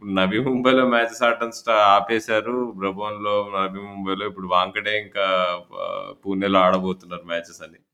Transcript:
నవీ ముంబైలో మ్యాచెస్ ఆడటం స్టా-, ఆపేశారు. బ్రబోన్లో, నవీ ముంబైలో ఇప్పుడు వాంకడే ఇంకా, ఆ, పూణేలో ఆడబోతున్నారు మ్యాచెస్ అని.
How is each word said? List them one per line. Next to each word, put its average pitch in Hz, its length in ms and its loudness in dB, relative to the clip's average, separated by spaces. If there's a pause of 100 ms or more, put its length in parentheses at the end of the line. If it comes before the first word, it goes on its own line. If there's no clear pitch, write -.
నవీ 95 320 2
ముంబైలో 131 500 2
మ్యాచెస్ 117 340 0
ఆడటం 117 280 0
స్టా-, 113 240 -2
ఆపేశారు. 107 1000 2
బ్రబోన్లో, 104 720 -4 (120)
నవీ 95 160 -4
ముంబైలో 98 480 -6
ఇప్పుడు 95 220 -10
వాంకడే 98 520 0
ఇంకా, 101 220 -6 (580)
ఆ, 92 320 -8 (140)
పూణేలో 98 340 2
ఆడబోతున్నారు 92 680 0
మ్యాచెస్ 85 360 -8
అని. 80 160 -20 (160)